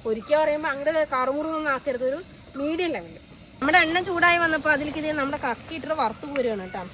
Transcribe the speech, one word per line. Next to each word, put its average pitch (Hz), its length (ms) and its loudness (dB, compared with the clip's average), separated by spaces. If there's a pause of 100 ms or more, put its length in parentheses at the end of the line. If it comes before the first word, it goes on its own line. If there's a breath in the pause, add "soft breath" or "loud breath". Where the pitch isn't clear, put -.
പൊരിക്കുക 226 380 0
പറയുമ്പോൾ 302 300 2
അങ്ങോട്ട് 302 320 0 (100)
കറുമുറുന്നൊന്നും 294 600 0
ആക്കരുത്, 254 340 -4
ഒരു 285 100 -4 (400)
മീഡിയം 330 360 -2
ലെവൽ. 170 180 -8 (460)
നമ്മുടെ 302 260 4
എണ്ണ 330 120 0 (100)
ചൂടായി 349 360 4
വന്നപ്പോൾ 311 320 2
അതിലേക്ക് 294 280 -4
ഇതേ 302 180 -2
നമ്മുടെ 277 240 -2
കക്കിയിട്ട് 285 560 -4
വറുത്ത് 220 320 -2
പോരുകയാണ് 226 320 -2
കേട്ടോ. 185 180 -8 (100)